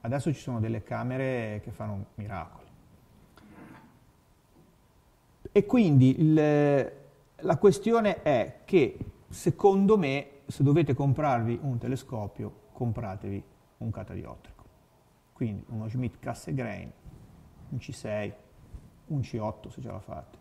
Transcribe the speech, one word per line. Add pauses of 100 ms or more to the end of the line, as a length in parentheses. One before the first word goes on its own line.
Adesso
ci
sono
delle
camere
che
fanno
miracoli. (3000)
E
quindi
il, (460)
la
questione
è
che, (320)
secondo
me, (200)
se
dovete
comprarvi
un
telescopio, (200)
compratevi (340)
un
catadioptrico. (680)
Quindi
uno
Schmidt
Cassegrain, (800)
un
C
sei, (760)
un
C
otto
se
ce
la
fate.